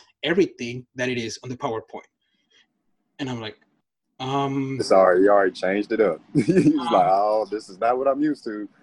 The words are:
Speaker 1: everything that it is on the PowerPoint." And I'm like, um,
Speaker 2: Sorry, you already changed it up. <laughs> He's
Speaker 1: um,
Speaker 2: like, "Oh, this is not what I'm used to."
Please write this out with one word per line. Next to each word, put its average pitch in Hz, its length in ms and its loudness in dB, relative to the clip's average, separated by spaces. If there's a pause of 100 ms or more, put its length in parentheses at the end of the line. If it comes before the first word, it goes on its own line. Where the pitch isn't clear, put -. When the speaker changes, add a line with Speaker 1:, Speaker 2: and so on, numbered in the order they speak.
(240)
Speaker 1:
everything 127 640 -2 (100)
that 123 140 -4
it 123 80 -4
is 113 260 -8
on 127 60 -12
the 127 80 -10
PowerPoint." 110 500 -10 (1120)
And 135 100 -6
I'm 120 120 -6
like, 110 160 -12 (640)
um, 135 640 -4
Speaker 2:
Sorry, 95 420 4
you 101 60 6
already 98 220 4
changed 98 400 -4
it 110 80 -2
up. 90 280 0
<laughs> - 60 -20
He's 151 340 2
Speaker 1:
um, 156 100 4
Speaker 2:
like, 113 320 2
"Oh, 104 400 2
this 104 200 -8
is 95 100 -20
not 120 180 0
what 135 100 0
I'm 135 140 0
used 151 240 -2
to." 104 220 -8 (160)